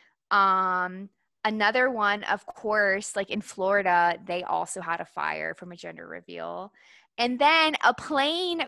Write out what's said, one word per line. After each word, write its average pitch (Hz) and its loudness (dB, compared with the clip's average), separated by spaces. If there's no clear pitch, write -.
Um, 190 2
another 220 2
one, 208 0
of - -2
course, 208 0
like, 196 -4
in 208 -4
Florida, 185 2
they 180 -6
also 170 -4
had 170 -6
a 170 -10
fire 156 -6
from 180 -16
a 175 -18
gender 165 -16
reveal. 175 -12
And 247 -2
then 311 4
a 247 6
plane 330 -2